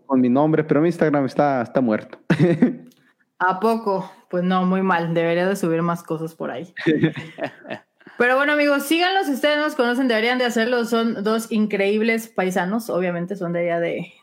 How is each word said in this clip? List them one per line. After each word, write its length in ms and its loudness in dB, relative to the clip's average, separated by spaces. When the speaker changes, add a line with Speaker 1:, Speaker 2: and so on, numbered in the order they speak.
Speaker 1:
con 160 2
mi 80 4
nombre, 360 2
pero 160 2
mi 80 2
Instagram 380 2
está, 360 0
está 180 -2
muerto. 380 -2
<laughs> 640 2
Speaker 2:
¿A 220 0
poco? 500 -2
Pues 160 -2
no, 220 2
muy 160 2
mal. 320 0
Debería 320 2
de 100 0
subir 260 0
más 200 -2
cosas 320 -8
por 160 -8
ahí. 240 -12
Speaker 3:
<laughs> 400 0
Speaker 2:
Pero 200 2
bueno, 160 0
amigos, 320 2
síganlos. 420 0
Si 60 -2
ustedes 240 0
no 80 -2
los 100 -4
conocen, 320 0
deberían 320 2
de 60 0
hacerlo. 400 0
Son 400 -2
dos 260 -2
increíbles 800 0
paisanos. 600 -2
Obviamente 460 -2
son 180 -6
de 80 -2
allá 200 0
de, 320 -4